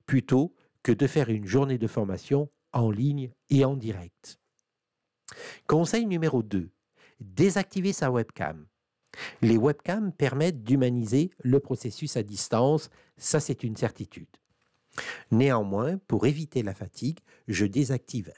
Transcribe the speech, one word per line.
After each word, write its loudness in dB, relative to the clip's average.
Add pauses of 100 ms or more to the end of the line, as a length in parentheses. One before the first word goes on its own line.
plutôt 2 (300)
que 2
de 2
faire 0
une -2
journée 2
de -2
formation -2 (220)
en 2
ligne -2 (180)
et 6
en 2
direct. -10 (1300)
Conseil 2
numéro 2
deux, -4 (480)
désactiver 0
sa 0
webcam. -4 (760)
Les 6
webcams 0
permettent -2
d'humaniser 2
le 4
processus -6
à 0
distance, 0 (280)
ça 0
c'est -4
une -6
certitude. -8 (1040)
Néanmoins, 2
pour 2
éviter 0
la -6
fatigue, -6 (300)
je 0
désactive -4